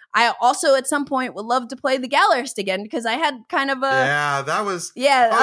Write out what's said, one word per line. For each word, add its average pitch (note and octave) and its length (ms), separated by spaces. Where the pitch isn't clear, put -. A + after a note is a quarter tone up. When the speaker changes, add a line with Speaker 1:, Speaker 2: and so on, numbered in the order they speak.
Speaker 1:
I A#3 260
also, C4+ 360
at C4 100
some C#4+ 180
point, B3+ 300
would G#3 120
love A#3+ 220
to C4 80
play C4 220
the B3+ 100
Gallerist C#4 480
again F#3+ 280
because A3+ 220
I A3+ 80
had D4 200
kind C#4 240
of C4 100
a C4+ 40
Speaker 2:
Yeah, C#3+ 360
that E3+ 220
was F3+ 300
Speaker 1:
Yeah, B3+ 380
Speaker 2:
Oh, A3 100